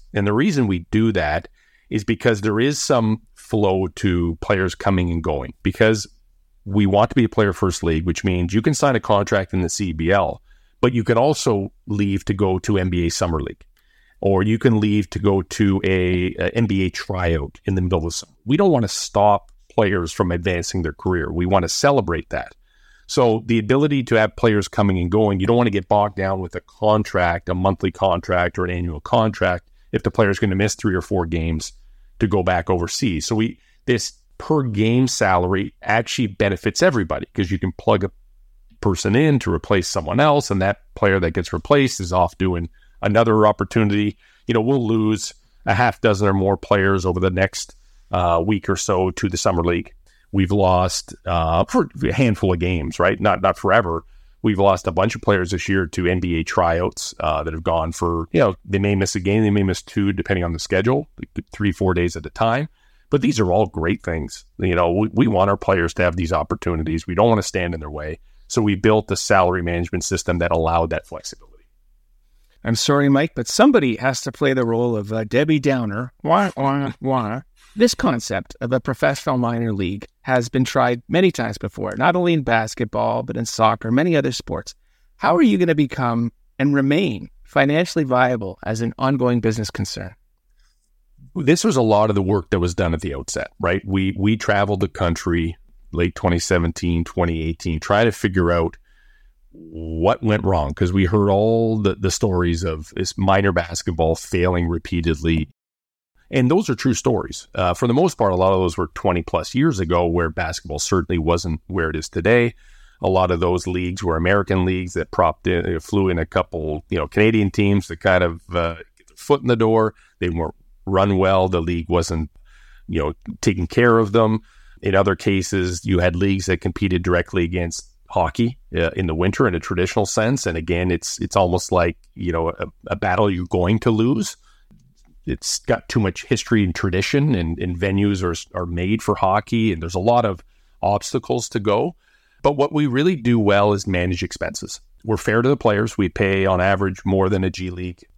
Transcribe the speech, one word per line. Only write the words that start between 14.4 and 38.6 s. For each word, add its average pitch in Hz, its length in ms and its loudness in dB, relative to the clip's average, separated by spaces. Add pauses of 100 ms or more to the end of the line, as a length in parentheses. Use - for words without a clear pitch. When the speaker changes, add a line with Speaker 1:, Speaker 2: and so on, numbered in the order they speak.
Speaker 1:
you 107 160 2
can 113 200 4
leave 104 320 0
to - 80 -6
go 98 240 2
to 98 420 0
a, 92 540 0
a 87 120 -2
N 117 160 0
B 95 180 0
A 90 60 -2
tryout 85 720 -4
in 98 100 -2
the 92 60 0
middle 90 180 0
of 78 60 -4
the 85 60 -4
summer. - 240 -12 (100)
We 131 140 0
don't 196 120 4
want 131 120 2
to 101 60 -2
stop - 600 0 (180)
players 95 440 0
from 90 180 0
advancing 87 520 -2
their 78 100 -4
career. 90 400 -2
We 87 140 -2
want 92 160 2
to 82 60 -4
celebrate 104 600 0
that. - 240 -8 (520)
So 120 400 2
the 117 120 2
ability 135 460 2
to 117 120 2
have 107 200 2
players 104 320 2
coming 98 300 2
and 87 120 -2
going, 101 300 2
you 95 60 -2
don't 113 100 4
want 120 120 4
to 101 40 -4
get 98 160 -2
bogged 104 280 2
down 95 240 -2
with 90 140 -8
a 92 60 -8
contract, 98 880 0
a 90 60 0
monthly 92 360 0
contract 87 680 0
or 90 60 0
an 90 60 -4
annual 87 300 -6
contract, 101 720 0 (220)
if 113 100 -2
the 107 80 0
player's 98 280 2
gonna 95 180 0
miss 104 180 0
three 101 200 -2
or 92 60 0
four 90 240 -2
games 82 480 -4 (460)
to 117 80 0
go 98 160 2
back 87 260 0
overseas. 87 560 -2
So 113 120 -2
we, 113 220 -2 (280)
this 120 260 -2 (240)
per 151 260 0
game 117 460 2
salary 95 760 0
actually 113 440 -2
benefits 98 560 -2
everybody, 98 500 0
'cause 95 180 -2
you 92 80 -2
can 92 140 -4
plug 104 320 0
a 92 60 -4 (680)